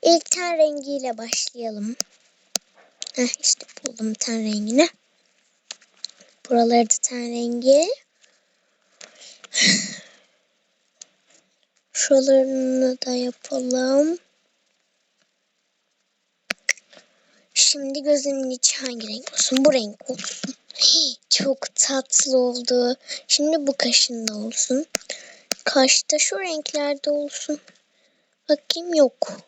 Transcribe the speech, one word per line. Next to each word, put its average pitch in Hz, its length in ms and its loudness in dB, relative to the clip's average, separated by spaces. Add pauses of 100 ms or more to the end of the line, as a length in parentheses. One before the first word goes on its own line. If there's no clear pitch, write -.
İlk 339 300 4
ten 349 260 -4
rengiyle 277 600 0
başlayalım. 226 760 -8 (1160)
Heh, 247 280 -4
işte - 240 -2 (200)
buldum 220 280 -6
ten 226 300 -6
rengini. 214 460 0 (1600)
Buraları 233 400 4
da - 120 4
ten 240 300 -6
rengi. 240 580 4 (4000)
Şuralarını 262 1000 2
da 254 60 -6
yapalım. 254 1040 0 (3250)
Şimdi 277 500 0
gözünün 277 460 0
içi - 280 -2
hangi 240 300 -8
renk 220 260 -14
olsun? 262 320 0
Bu 294 80 6
renk 214 360 -4
olsun. - 460 -10 (180)
<gasps> - 560 0
Çok - 460 -2
tatlı 269 640 0
oldu. 247 580 0 (320)
Şimdi 294 400 2
bu 277 100 -2
kaşın 240 500 0
da 214 80 -6
olsun. 233 500 -2 (760)
Kaşta - 560 2
şu - 200 -2
renklerde 294 680 -4
olsun. 294 500 -4 (880)
Bakayım, 339 440 0
yok. - 540 2